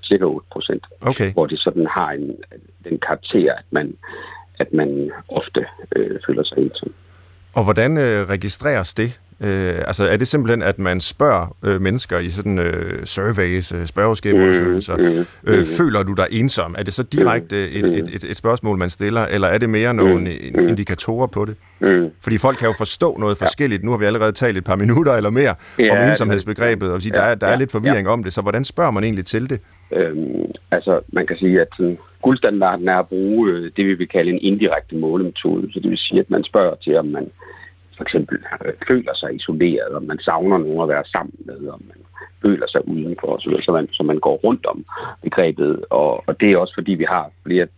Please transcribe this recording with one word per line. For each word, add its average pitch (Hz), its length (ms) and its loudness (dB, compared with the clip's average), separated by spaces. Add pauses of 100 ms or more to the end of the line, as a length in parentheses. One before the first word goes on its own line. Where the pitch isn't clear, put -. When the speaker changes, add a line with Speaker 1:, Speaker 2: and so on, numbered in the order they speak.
Speaker 1:
Cirka 95 200 2
otte - 280 -2
procent. - 340 -6 (160)
Speaker 2:
Okay. 123 320 0
Speaker 1:
Hvor 101 120 2
det 127 140 -6
sådan 80 300 0
har 82 220 -2
en, 71 200 -6 (580)
den 82 100 -4
karakter, 78 540 0
at - 180 -10
man, 73 220 -4 (640)
at - 140 -4
man 71 380 0 (180)
ofte, - 360 -4 (300)
øh, - 320 -2
føler - 160 -2
sig - 140 -4
ensom. - 360 -4 (600)
Speaker 2:
Og 117 100 0
hvordan, 110 340 2
øh, 110 320 0
registreres 101 640 -2
det? 120 260 -4 (240)
Øh, 95 320 0 (120)
altså, 101 200 0
er 98 100 2
det 123 100 0
simpelthen, 117 340 0
at 92 180 0
man 92 200 0
spørger, 92 640 0
øh, 98 180 0
mennesker 95 380 0
i 87 100 -4
sådan, 95 300 -2
øh, 85 460 -4
surveys, 95 680 -2
øh, 85 120 -4
spørgeskemaundersøgelser, 95 1120 2
Speaker 1:
Mm, 87 60 2
mm, 85 220 2 (180)
Speaker 2:
øh, - 160 4
Speaker 1:
mm. 87 60 2 (120)
Speaker 2:
"Føler 104 260 4
du 98 100 -2
dig 92 180 0
ensom?" 110 460 0
Er 104 60 -4
det 95 100 -6
så 131 100 -4
direkte 117 520 0 (160)
Speaker 1:
Mm, 80 60 -6
Speaker 2:
et, 101 140 -2
Speaker 1:
mm. 82 60 2
Speaker 2:
et, 80 180 -6
et, 87 80 -8
et - 140 -8
spørgsmål, 113 400 0
man 90 120 0
stiller, 107 360 -2
eller 98 220 0
er 90 100 4
det 113 120 2
mere 110 240 2
nogle 95 260 4
Speaker 1:
Mm, 90 80 -2
Speaker 2:
i-, 78 280 -8
Speaker 1:
mm. 87 120 4
Speaker 2:
indikatorer 101 600 -2
på 104 180 -4
det? 104 100 -10 (240)
Speaker 1:
Mm. 90 320 4 (100)
Speaker 2:
Fordi 110 160 -2
folk 131 200 2
kan 120 100 0
jo 110 100 2
forstå - 420 -2
noget 104 220 -2
Speaker 1:
Ja. 95 40 0
Speaker 2:
forskelligt. 104 380 0
Nu 113 80 -2
har 120 60 0
vi 104 80 0
allerede 107 260 2
talt 113 260 0
et 92 60 -6
par 95 120 0
minutter 123 380 4
eller 107 160 2
mere 120 260 2 (240)
Speaker 1:
Ja, 110 120 6
Speaker 2:
om 101 60 4
Speaker 1:
det 101 120 4
Speaker 2:
ensomhedsbegrebet, 104 840 0
og 92 100 -2
sige, 107 140 -4
Speaker 1:
ja, - 60 4
Speaker 2:
der 104 60 4
er, 117 80 2
der 101 120 -2
er 101 40 4
Speaker 1:
ja, 123 60 2
Speaker 2:
lidt 131 140 -2
forvirring 104 360 0
Speaker 1:
ja. 107 60 2
Speaker 2:
om 120 100 -2
det, 92 100 -6
så 107 80 -4
hvordan 101 240 0
spørger 170 260 0
man 101 120 0
egentlig 101 220 -2
til 120 240 -4
det? 131 100 -4 (320)
Speaker 1:
Øhm, 78 600 -2 (200)
altså, 87 280 2 (140)
man 87 140 0
kan 85 100 -6
sige, 92 240 4
at 82 60 2 (100)
sådan, 87 200 0 (240)
guldstandarden 98 680 2
er 92 100 4
at 90 80 0
bruge, 98 440 2
øh, 85 260 -4
det, 101 80 2
vi 98 80 4
vil 87 140 -2
kalde 90 240 2
en 90 100 0
indirekte 95 540 0
målemetode. 87 800 -2
Så 92 60 -6
det 95 100 -2
vil 90 80 -2
sige, - 220 0
at 95 100 -2
man 87 140 2
spørger 90 400 2
til, 78 140 2
om 80 80 2
man 73 260 -6 (680)
for - 60 -10
eksempel, - 340 -2 (280)
øh, - 80 -4 (140)
føler 127 280 2
sig 62 200 -6
isoleret, 78 580 0
om 73 100 -6
man 76 160 -6
savner 90 380 2
nogen 80 240 0
at 80 80 0
være 73 160 0
sammen 78 280 -6 (120)
med, 69 240 -14
om - 180 -16
man - 100 -20 (440)
føler 87 260 2
sig - 200 -2
udenfor 82 400 -4
og - 140 -2
så - 80 -6
videre, 76 140 0
så - 80 0
man, 80 200 2
så - 120 -4
man 76 160 0
går 73 160 2
rundt - 300 0
om - 200 -4 (380)
begrebet. 78 680 0
Og, 69 380 2
og - 120 -2
det 104 120 6
er 92 60 6
også 90 160 0
fordi, 98 180 -4
vi 80 180 0
har 80 220 -2 (140)
flere 87 220 2 (100)